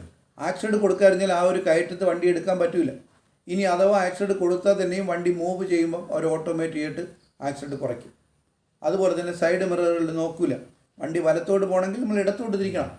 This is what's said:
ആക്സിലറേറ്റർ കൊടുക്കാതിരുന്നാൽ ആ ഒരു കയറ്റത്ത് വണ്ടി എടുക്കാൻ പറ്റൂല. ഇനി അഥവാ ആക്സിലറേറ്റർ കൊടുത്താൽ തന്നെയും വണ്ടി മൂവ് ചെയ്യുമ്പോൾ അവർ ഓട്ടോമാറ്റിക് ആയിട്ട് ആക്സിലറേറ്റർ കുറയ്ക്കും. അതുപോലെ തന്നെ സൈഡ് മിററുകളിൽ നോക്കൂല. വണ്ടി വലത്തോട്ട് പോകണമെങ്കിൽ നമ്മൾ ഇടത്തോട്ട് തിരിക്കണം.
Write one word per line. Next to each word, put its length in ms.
ആക്സിലറേറ്റർ 360
കൊടുക്കാതിരുന്നാൽ 560
ആ 100
ഒരു 160
കയറ്റത്ത് 440
വണ്ടി 240
എടുക്കാൻ 280
പറ്റൂല. 300
ഇനി 100
അഥവാ 320
ആക്സിലറേറ്റർ 380
കൊടുത്താൽ 380
തന്നെയും 300
വണ്ടി 200
മൂവ് 300
ചെയ്യുമ്പോൾ 300
അവർ 200
ഓട്ടോമാറ്റിക് 520
ആയിട്ട് 180
ആക്സിലറേറ്റർ 360
കുറയ്ക്കും. 300
അതുപോലെ 320
തന്നെ 220
സൈഡ് 300
മിററുകളിൽ 400
നോക്കൂല. 340
വണ്ടി 240
വലത്തോട്ട് 440
പോകണമെങ്കിൽ 340
നമ്മൾ 180
ഇടത്തോട്ട് 380
തിരിക്കണം. 380